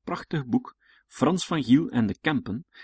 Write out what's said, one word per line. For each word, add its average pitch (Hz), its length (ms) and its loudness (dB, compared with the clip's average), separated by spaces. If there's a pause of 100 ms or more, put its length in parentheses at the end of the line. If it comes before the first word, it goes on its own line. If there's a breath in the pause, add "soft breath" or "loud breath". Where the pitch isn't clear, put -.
prachtig 165 420 -6
boek, - 300 -2 (300 soft breath)
Frans 170 400 0
van 160 160 -2
Giel 127 280 4
en 113 160 2
de 98 140 -4
Kempen, 135 460 -4 (180 loud breath)